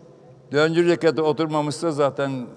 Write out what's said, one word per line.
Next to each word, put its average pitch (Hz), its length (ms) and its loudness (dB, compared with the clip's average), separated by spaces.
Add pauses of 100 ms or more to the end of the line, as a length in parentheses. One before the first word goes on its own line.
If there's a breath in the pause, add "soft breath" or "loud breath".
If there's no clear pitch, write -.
(520)
Dördüncü 165 360 2
rekata 160 340 2
oturmamışsa 151 680 -2
zaten 135 640 -2